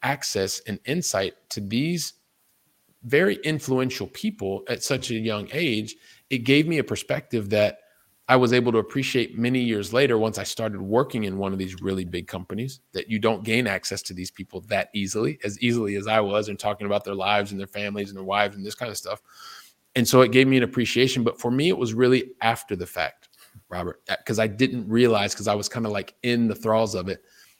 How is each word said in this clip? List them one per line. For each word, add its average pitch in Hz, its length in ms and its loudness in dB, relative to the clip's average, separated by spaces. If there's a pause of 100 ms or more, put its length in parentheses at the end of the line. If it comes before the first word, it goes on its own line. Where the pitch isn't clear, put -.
access 104 640 -2
and 101 180 -6
insight 110 480 -2 (160)
to 110 120 -8
these 143 520 -2 (920)
very 170 300 4 (100)
influential 131 640 0
people 98 600 -6
at - 160 -4
such - 280 -2
a 113 40 -2
young 107 380 -4
age, 113 420 -2 (340)
it 131 100 0
gave 139 280 6
me 165 100 0
a 131 60 2
perspective 110 680 -4
that 104 280 4 (480)
I 131 100 6
was 123 160 4
able 120 180 4
to 113 60 2
appreciate 120 600 -2
many 123 220 0
years 104 340 -2
later 123 240 4
once 110 200 0
I 95 60 -4
started 107 380 -6
working 113 440 0
in 95 120 -4
one 98 160 -2
of 95 60 -4
these 92 220 -6
really 95 240 -2
big 90 220 -8
companies 107 520 -8 (140)
that 92 160 -8
you 110 100 -2
don't 107 240 0
gain 117 240 0
access 98 360 -4
to - 100 -14
these 90 180 -10
people - 300 -14
that 98 320 -4
easily, 107 500 -2
as 101 160 -8
easily 117 360 0
as 101 120 -6
I 110 140 4
was, 101 280 0
and 98 80 -8
talking 104 300 -4
about 101 160 0
their 98 120 -6
lives 101 360 0
and 98 80 -8
their 98 80 -8
families 101 420 -6
and 98 80 -16
their 95 60 -12
wives 101 320 0
and 98 100 -10
this 107 100 -10
kind 120 160 -8
of 98 60 -10
stuff. 101 240 -8 (720)
And 117 120 4
so 127 140 8
it 120 100 6
gave 131 160 6
me 131 100 6
an 123 60 4
appreciation. 123 600 2
But - 160 -2
for 120 120 0
me, 139 180 2
it 185 80 0
was 113 160 -2
really 127 380 4 (100)
after 113 340 0
the 87 120 -6
fact, - 420 -6 (400)
Robert, 87 400 -6
uh, 98 60 -2 (100)
'cause 110 140 0
I 110 80 2
didn't 117 400 -2
realize, 110 480 4
'cause 104 120 -6
I 104 80 2
was 101 140 -4
kinda, 113 200 -4
like, 101 340 -6
in 120 240 2
the 104 80 -2
thralls 110 400 0
of 92 140 -4
it. - 140 -8 (360)